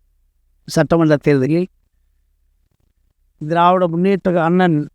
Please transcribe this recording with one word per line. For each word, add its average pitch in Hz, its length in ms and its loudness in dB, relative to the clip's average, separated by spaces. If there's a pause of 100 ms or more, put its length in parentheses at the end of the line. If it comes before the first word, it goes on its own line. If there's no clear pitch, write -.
(640)
சட்டமன்ற 160 520 0
தேர்தலில் 147 520 -2 (1700)
திராவிட 175 500 0
முன்னேற்ற 175 560 -2
அண்ணன் 170 500 0